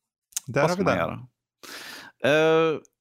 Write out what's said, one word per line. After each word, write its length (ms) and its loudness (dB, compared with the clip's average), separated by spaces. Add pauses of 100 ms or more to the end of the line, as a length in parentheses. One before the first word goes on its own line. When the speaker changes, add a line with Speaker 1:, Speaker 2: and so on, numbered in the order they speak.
(460)
Speaker 1:
där 140 -2
Speaker 2:
Vad 100 4
Speaker 1:
har 60 -2
Speaker 2:
ska 20 -2
Speaker 1:
vi 60 0
Speaker 2:
man 100 2
Speaker 1:
det. 60 0
Speaker 2:
göra? 1700 -2
Eh, 60 -4 (220)